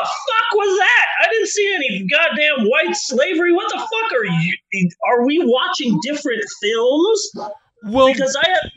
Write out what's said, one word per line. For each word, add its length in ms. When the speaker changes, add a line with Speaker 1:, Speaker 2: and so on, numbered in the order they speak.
Speaker 1:
fuck 500
was 220
that? 260
I 80
didn't 200
see 260
any 320
goddamn 640
white 260
slavery. 560
What 220
the 60
fuck 340
are 120
you, 640
are 200
we 180
watching 580
different 400
films?" 720
Speaker 2:
Well 240
Speaker 1:
Because 300
I 120
have 280